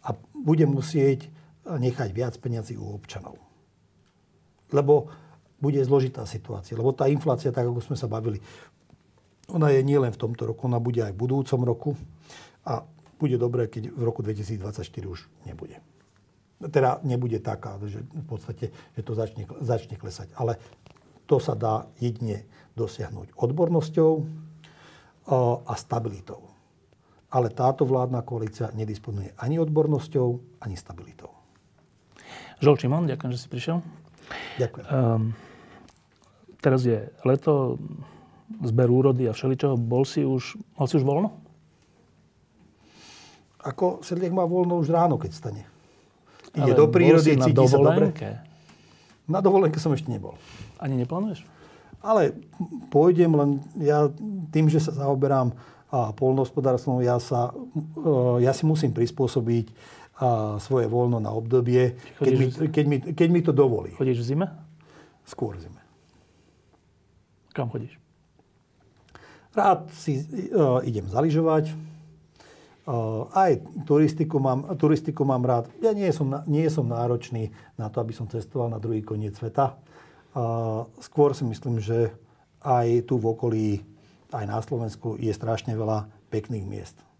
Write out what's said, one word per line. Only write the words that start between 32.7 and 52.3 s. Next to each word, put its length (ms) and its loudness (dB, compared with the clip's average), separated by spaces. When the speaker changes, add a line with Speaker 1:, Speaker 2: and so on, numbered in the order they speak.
Speaker 2:
Šimon, 300 0
ďakujem, 260 -6
že 60 -8
si 100 -18
prišiel. 320 -4
Speaker 1:
Ďakujem. 260 -4
Speaker 2:
Ehm, 360 2
teraz 220 4
je 240 0
leto, 480 2
zber 260 2
úrody 400 4
a 60 -2
všeličoho. 420 -2
Bol 300 0
si 180 -4
už, 320 -4
mal 100 0
si 80 -2
už 80 4
voľno? 300 0
Speaker 1:
Ako 400 -2
sedliak 260 -4
má 140 2
voľno 320 2
už 160 2
ráno, 240 4
keď 160 -6
stane. 300 -10
Ide 180 2
Speaker 2:
Ale 60 6
Speaker 1:
do 100 10
Speaker 2:
bol 60 0
Speaker 1:
prírody, 400 8
Speaker 2:
si 80 4
na 80 6
Speaker 1:
cíti 160 6
sa 160 6
dobre. 320 6
Speaker 2:
dovolenke? 140 -8
Speaker 1:
Na 160 0
dovolenke 400 6
som 100 0
ešte 220 -2
nebol. 240 -10
Speaker 2:
Ani 160 -4
neplánuješ? 500 -4
Speaker 1:
Ale 320 4